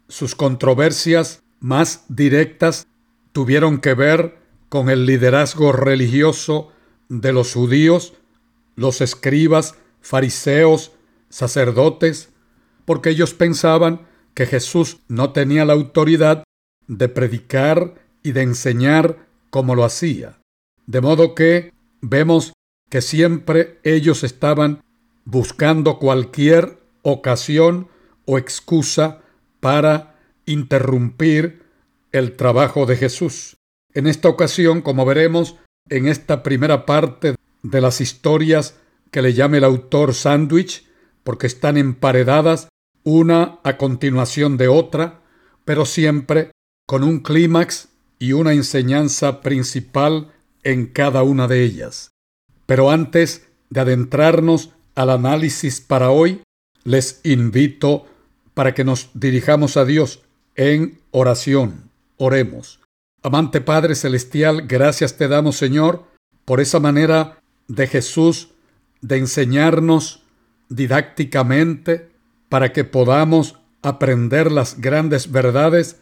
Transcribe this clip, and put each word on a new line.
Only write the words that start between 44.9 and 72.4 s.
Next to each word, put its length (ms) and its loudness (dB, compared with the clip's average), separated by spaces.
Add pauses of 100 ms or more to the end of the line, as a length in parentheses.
pero 200 -2
siempre 640 -2 (360)
con 160 -2
un 180 0
clímax 680 0 (300)
y 140 -2
una 200 2
enseñanza 880 -2
principal 920 -4 (300)
en 240 -2
cada 360 0
una 260 0
de 140 2
ellas. 480 -6 (560)
Pero 240 2
antes 560 0 (240)
de 100 -4
adentrarnos 920 0 (240)
al 160 0
análisis 680 -2
para 300 0
hoy, 320 2 (420)
les 400 -2
invito 840 0 (480)
para 200 0
que 100 -2
nos 300 -4
dirijamos 640 0
a 80 4
Dios 380 -2 (320)
en 460 -2 (120)
oración. 800 -2 (260)
Oremos. 640 -4 (400)
Amante 400 -2
Padre 360 0
Celestial, 720 -2
gracias 480 0
te 100 -2
damos, 300 0
Señor, 480 0 (400)
por 160 0
esa 180 0
manera 640 0 (260)
de 220 -4
Jesús 640 -2 (460)
de 180 -4
enseñarnos 1040 0 (460)
didácticamente 1400 -2 (380)